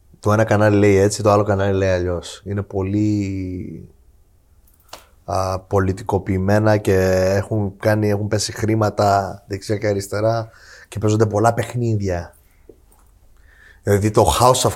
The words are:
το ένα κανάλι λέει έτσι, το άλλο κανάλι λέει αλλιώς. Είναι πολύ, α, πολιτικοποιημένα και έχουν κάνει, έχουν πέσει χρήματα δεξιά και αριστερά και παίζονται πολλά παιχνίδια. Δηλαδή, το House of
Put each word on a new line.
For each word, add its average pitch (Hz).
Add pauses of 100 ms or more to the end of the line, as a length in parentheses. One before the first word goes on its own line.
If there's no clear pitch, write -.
(200)
το 104
ένα 110
κανάλι 107
λέει 101
έτσι, 101
το 104
άλλο 104
κανάλι 98
λέει 95
αλλιώς. 90
Είναι 101
πολύ, 95 (1400)
α, 95
πολιτικοποιημένα 98
και 101 (400)
έχουν 101
κάνει, 107
έχουν 104
πέσει 107
χρήματα 101
δεξιά 101
και 104
αριστερά 107 (380)
και -
παίζονται 107
πολλά 104
παιχνίδια. 101 (1500)
Δηλαδή, 101
το 107
House 123
of -